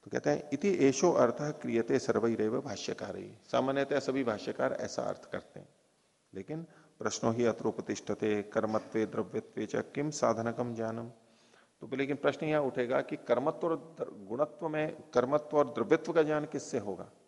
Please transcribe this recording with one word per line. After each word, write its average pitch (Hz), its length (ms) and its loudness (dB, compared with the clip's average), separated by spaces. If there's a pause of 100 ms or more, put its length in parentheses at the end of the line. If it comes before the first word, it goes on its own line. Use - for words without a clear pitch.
तो 101 60 -12
कहते 123 180 0
हैं, 147 240 0
इति 165 160 0 (120)
एषो 139 320 6
अर्थः 131 400 2
क्रियते 120 460 0
सर्वैरेव 110 640 2
भाष्यकारैः, 101 720 -8 (160)
सामान्यतः 135 500 2
सभी 135 220 0
भाष्यकार 123 500 -2
ऐसा - 300 -4
अर्थ 101 280 -6
करते - 280 -10
हैं, 50 80 -20 (680)
लेकिन 147 320 -10 (360)
प्रश्नो 113 300 0
हि 120 140 2
अत्र 110 220 2
उपतिष्ठते 107 760 -2
कर्मत्वे 110 640 0
द्रव्यत्वे 110 580 -6
च 110 180 -2 (120)
किम 143 160 -2
साधनकम 117 640 0
ज्ञानम। 113 340 -6 (720)
तो - 140 -8
लेकिन 139 220 0
प्रश्न 143 280 0
यहाँ 151 180 2
उठेगा 127 380 0
कि 127 180 -6
कर्मत्व 139 480 2
और 160 80 2 (200)
द्र-, - 320 -10
गुणत्व 147 400 -2
में, 156 280 -2 (180)
कर्मत्व 143 440 4
और 143 120 6
द्रव्यत्व 120 440 2
का 160 100 6
ज्ञान 151 240 2
किससे 135 320 -4
होगा? 98 300 -8 (180)